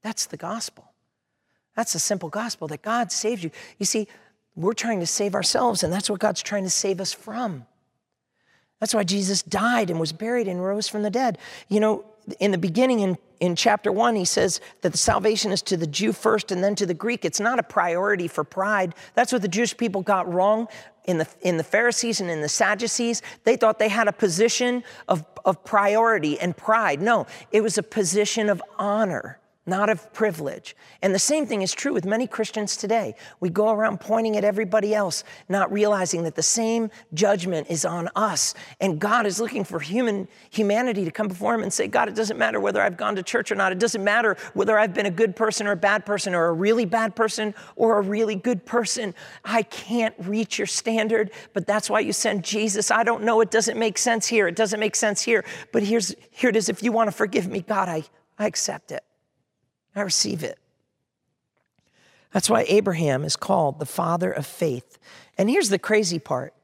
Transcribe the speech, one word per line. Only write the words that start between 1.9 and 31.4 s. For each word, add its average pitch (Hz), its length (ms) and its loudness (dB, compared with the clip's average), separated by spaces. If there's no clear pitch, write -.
the 165 60 -4
simple 175 280 -2
gospel, 196 400 -6
that 151 140 -10
God 226 320 -2
saves 214 280 -2
you. 165 100 -6
You 202 80 -2
see, 214 240 -2
we're 180 160 0
trying 226 260 -2
to 170 80 -2
save 202 280 -2
ourselves, 202 480 2
and 165 100 0
that's 190 160 -2
what 196 100 -2
God's 208 240 0
trying 202 220 -4
to 185 40 -4
save 190 300 0
us 190 140 -4
from. 214 520 -8
That's 208 120 -4
why 214 120 2
Jesus 190 360 0
died 214 480 0
and 165 120 -2
was 156 100 -4
buried 220 380 -2
and 180 120 -4
rose 202 280 -2
from 208 140 -4
the 214 60 0
dead. 240 280 0
You 208 100 4
know, 214 260 2
in 202 120 2
the 185 60 2
beginning, 220 420 2
in, 185 180 0
in 175 160 0
chapter 208 340 2
one, 226 280 2
he 185 80 0
says 185 340 0
that 175 100 0
the - 60 -4
salvation 208 540 2
is - 100 0
to - 160 -2
the 165 100 -2
Jew 180 240 0
first 214 400 0
and 180 100 -2
then 202 140 2
to 202 100 -2
the 180 80 -2
Greek. 220 300 -4
It's - 160 -2
not 233 180 0
a 233 60 2
priority 180 640 0
for 156 160 -4
pride. 190 520 -2
That's 233 160 2
what 247 100 0
the 196 60 -2
Jewish 208 300 -2
people 202 240 -2
got 185 300 0
wrong 208 360 2
in 175 140 2
the, 151 80 0
in 180 140 2
the 160 80 0
Pharisees 233 560 0
and 185 100 -4
in 156 120 -4
the 147 80 -2
Sadducees. 220 720 0
They 240 100 6
thought 220 240 4
they 214 100 4
had 220 200 2
a - 40 -4
position 233 680 2
of, 156 180 0
of - 180 2
priority 208 720 4
and 175 180 -2
pride. 208 460 0
No, 202 260 2
it 220 100 4
was 202 160 0
a 202 60 0
position 208 680 0
of 190 120 0
honor, 202 600 -2
not 196 240 0
of - 240 -4
privilege. 160 640 -4
And 190 120 2
the 190 60 2
same 302 260 0